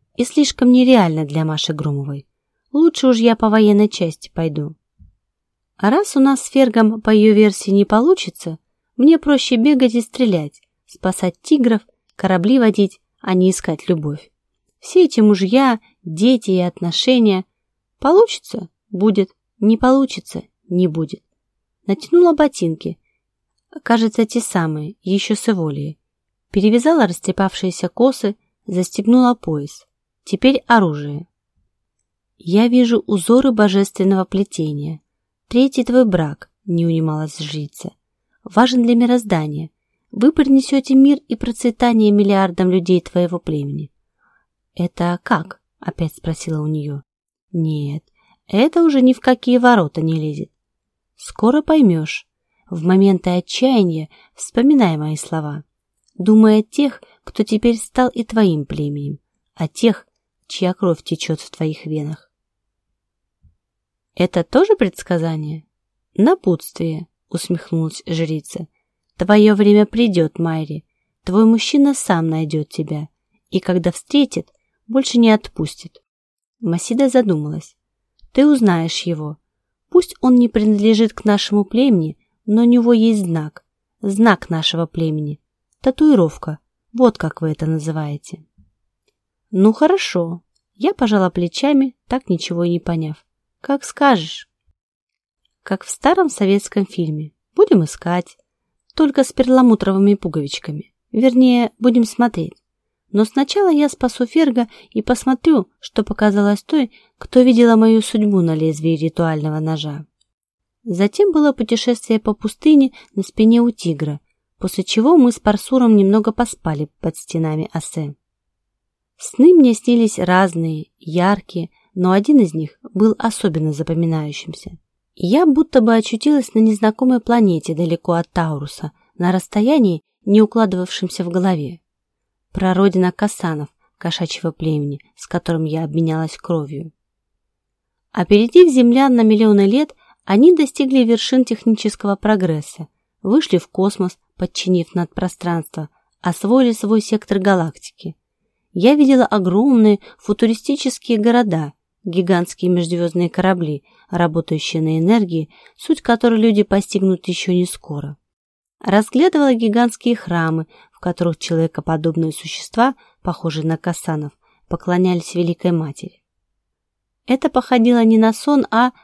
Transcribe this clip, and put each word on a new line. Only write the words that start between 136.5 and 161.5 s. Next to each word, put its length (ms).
Опередив 600
землян 440
на 60
миллионы 460
лет, 280
они 300
достигли 480
вершин 420
технического 680
прогресса, 720
вышли 380
в 80
космос, 500
подчинив 580
надпространство, 920
освоили 500
свой 300
сектор 360
галактики. 800
Я 240
видела 300
огромные 720
футуристические 1040
города – 540
гигантские 680
межзвёздные 580
корабли, 540
работающие 720
на 180
энергии, 500
суть 240
которой 380
люди 240
постигнут 640
ещё 260
не 120
скоро. 520
Разглядывала 760
гигантские 600
храмы, 520
в 80
которых 380
человекоподобные 920